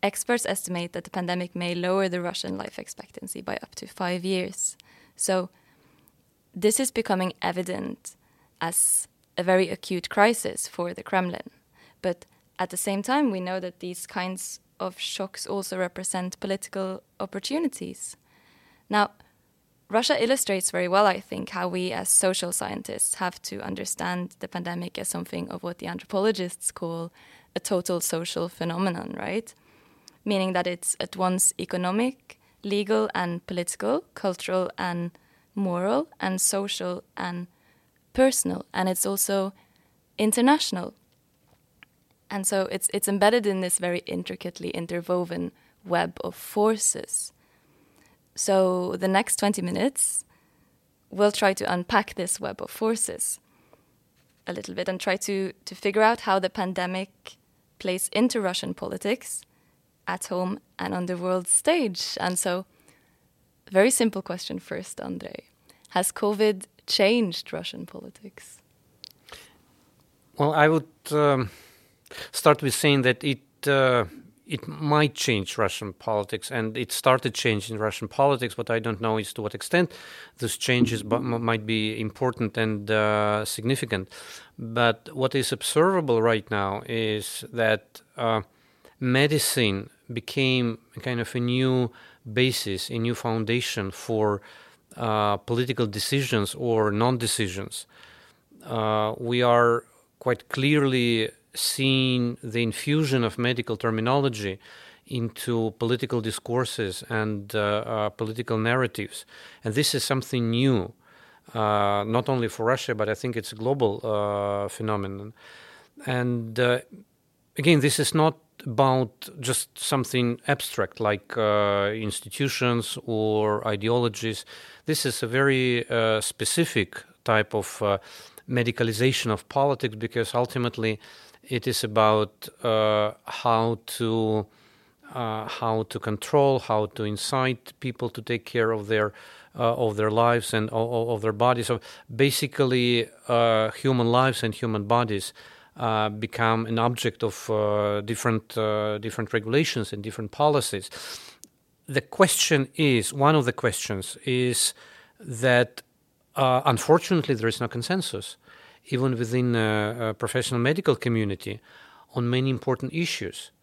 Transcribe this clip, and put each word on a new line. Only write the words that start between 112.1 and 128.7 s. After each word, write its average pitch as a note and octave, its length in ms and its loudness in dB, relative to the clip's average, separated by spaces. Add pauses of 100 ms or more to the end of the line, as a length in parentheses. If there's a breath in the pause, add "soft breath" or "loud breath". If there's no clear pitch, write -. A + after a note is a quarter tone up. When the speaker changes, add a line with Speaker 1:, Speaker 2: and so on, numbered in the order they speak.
Speaker 2:
only B2 200 0
for A2 180 -4
Russia, B2 280 0
but G#2+ 140 -2
I G#2+ 60 0
think A#2+ 220 -4
it's A2 160 -8
a A2+ 40 -14
global, A2+ 480 0
uh, G2+ 640 0
phenomenon. G2+ 640 -6 (760 loud breath)
And, B2 540 -2
uh, B2 200 2 (760)
again, D3+ 240 6
this C#3 180 2
is - 160 0
not D#3 220 4 (280)
about C3 640 2 (120)
just - 360 -2
something B2 680 0
abstract - 540 -2
like, G#2 360 0
uh, G#2 560 2
institutions A#2 1120 -2
or G#2+ 600 0
ideologies. A2+ 800 -2 (420 loud breath)
This D3+ 180 -2
is B2+ 200 -2
a - 20 -4
very, B2+ 640 2
uh, A2+ 300 2
specific - 800 -2 (220)
type G#2+ 280 4
of, G#2 300 -4
uh, G2+ 160 4 (500 loud breath)
medicalization A#2+ 840 0